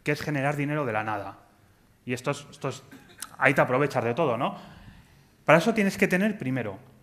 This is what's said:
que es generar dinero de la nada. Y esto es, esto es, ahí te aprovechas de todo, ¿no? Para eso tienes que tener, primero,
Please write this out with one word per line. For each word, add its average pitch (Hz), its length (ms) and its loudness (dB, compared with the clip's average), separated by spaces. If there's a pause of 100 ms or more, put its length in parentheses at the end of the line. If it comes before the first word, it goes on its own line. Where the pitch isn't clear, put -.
que 147 100 -2
es 147 100 -4
generar 143 340 -2
dinero 147 300 -2
de 113 80 -4
la 107 100 -2
nada. 101 320 -6 (720)
Y 123 80 -4
esto 120 160 -6
es, - 200 -8
esto - 200 -8
es, - 120 -14 (540)
ahí 135 160 4
te 165 80 4
aprovechas 135 440 2
de 117 100 0
todo, 131 240 0
¿no? 180 180 -2 (880)
Para 156 140 8
eso 208 160 2
tienes 196 240 0
que 185 100 4
tener, 208 300 0
primero, 120 400 -4 (240)